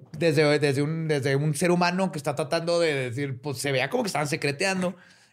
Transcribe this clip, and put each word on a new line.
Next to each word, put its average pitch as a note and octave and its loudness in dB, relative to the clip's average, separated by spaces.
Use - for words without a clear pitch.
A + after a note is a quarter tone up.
desde, D3+ 4
desde C#3 2
un, D#3+ -2
desde C#3+ 0
un D3+ 2
ser F3 0
humano F3 2
que D#3 -8
está D3 -4
tratando E3 0
de E3 2
decir, C3 -4
pues, D3 -8
se C#3+ -2
veía C3 0
como B3+ -2
que G#3 -2
estaban D3+ -2
secreteando. F3 -2